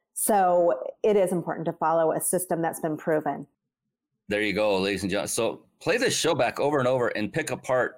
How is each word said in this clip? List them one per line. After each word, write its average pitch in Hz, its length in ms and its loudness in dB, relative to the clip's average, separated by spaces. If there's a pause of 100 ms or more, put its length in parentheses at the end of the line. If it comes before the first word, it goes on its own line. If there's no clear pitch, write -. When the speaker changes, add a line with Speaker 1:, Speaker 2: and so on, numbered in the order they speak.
(140)
Speaker 1:
So 175 640 4 (220)
it 214 140 4
is 190 160 4
important 165 340 -4
to 165 80 -2
follow 160 380 2
a 156 100 -2
system 175 400 -2
that's 165 180 -4
been 156 160 -4
proven. 151 520 -4 (800)
Speaker 2:
There 104 140 -2
you 104 120 0
go, 104 260 2
ladies 95 220 0
and 98 80 -2
gentlemen. 92 200 -2
So 113 340 -2 (160)
play 196 180 0
this 240 180 0
show 160 200 0
back 120 240 0
over 147 180 2
and 123 100 2
over 127 220 2
and 104 240 -4
pick 156 160 -4
apart, 123 480 -2